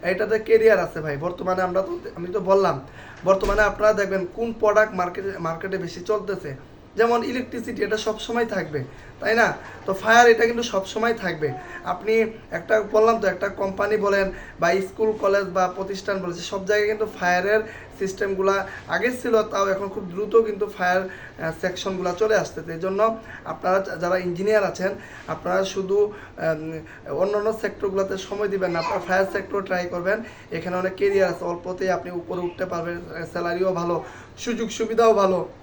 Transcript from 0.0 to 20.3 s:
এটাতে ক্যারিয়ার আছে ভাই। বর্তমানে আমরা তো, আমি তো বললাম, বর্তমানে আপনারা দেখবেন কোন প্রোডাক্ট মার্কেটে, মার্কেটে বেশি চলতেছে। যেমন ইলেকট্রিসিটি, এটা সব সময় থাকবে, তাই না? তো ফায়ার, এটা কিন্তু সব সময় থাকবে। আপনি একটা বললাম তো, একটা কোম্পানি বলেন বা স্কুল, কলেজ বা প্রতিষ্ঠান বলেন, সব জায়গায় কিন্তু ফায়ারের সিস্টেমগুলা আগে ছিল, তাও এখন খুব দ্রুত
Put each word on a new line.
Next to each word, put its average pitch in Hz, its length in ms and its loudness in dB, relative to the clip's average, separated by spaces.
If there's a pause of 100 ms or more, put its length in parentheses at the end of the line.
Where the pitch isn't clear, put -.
এটাতে 202 360 0
ক্যারিয়ার 220 400 6
আছে 165 220 -4
ভাই। 147 160 -2
বর্তমানে 175 440 -2
আমরা 180 200 2
তো, 175 180 -4 (160)
আমি 170 120 -8
তো 190 120 -2
বললাম, 185 420 4 (440)
বর্তমানে 196 360 4
আপনারা 208 320 4
দেখবেন 190 320 0 (100)
কোন 226 180 -4
প্রোডাক্ট 214 400 4
মার্কেটে, 185 460 -4
মার্কেটে 165 380 -4
বেশি 170 240 -8
চলতেছে। 190 540 -4 (400)
যেমন 233 280 4
ইলেকট্রিসিটি, 233 600 -6
এটা 208 140 -2
সব 214 220 -4
সময় 233 260 -2
থাকবে, 156 380 -4 (360)
তাই 214 160 0
না? 214 180 4 (320)
তো 190 80 -2
ফায়ার, 233 360 8
এটা 226 160 6
কিন্তু 233 180 0
সব 190 220 -2
সময় 226 280 0
থাকবে। 147 400 -2 (300)
আপনি 220 420 2 (260)
একটা 208 400 2
বললাম 220 300 6
তো, 196 60 2
একটা 185 200 -2
কোম্পানি 202 500 0
বলেন 196 340 2 (280)
বা 175 140 4
স্কুল, 214 380 0
কলেজ 202 320 2
বা 180 240 2
প্রতিষ্ঠান 190 540 -4
বলেন, 175 120 -6
সব 185 340 -6
জায়গায় 208 220 4
কিন্তু 220 160 0 (140)
ফায়ারের 185 420 2 (380)
সিস্টেমগুলা 196 680 0 (200)
আগে 220 240 0 (100)
ছিল, 226 220 4
তাও 196 240 0
এখন 196 220 0
খুব 202 140 -8
দ্রুত 196 380 4